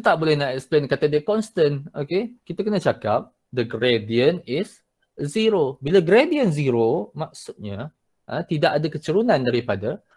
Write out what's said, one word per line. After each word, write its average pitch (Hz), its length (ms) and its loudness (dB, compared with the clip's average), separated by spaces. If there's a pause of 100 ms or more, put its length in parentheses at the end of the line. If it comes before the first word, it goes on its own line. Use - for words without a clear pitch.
tak 165 180 4
boleh 151 160 2
nak 139 160 -2
explain 139 320 0
kata 143 240 0
dia 147 140 0
constant, 160 640 0 (100)
okey? 196 480 -4
Kita 175 160 -6
kena 208 160 0
cakap - 560 -2 (160)
the 123 160 -2
gradient 117 800 0
is 147 380 -8 (340)
zero. 151 640 0
Bila 160 160 2
gradient 226 560 4
zero, 135 600 0
maksudnya, 113 760 -10 (380)
ah, 151 180 -6
tidak 151 320 0
ada 156 80 -2
kecerunan 175 560 0
daripada 117 560 -2 (180)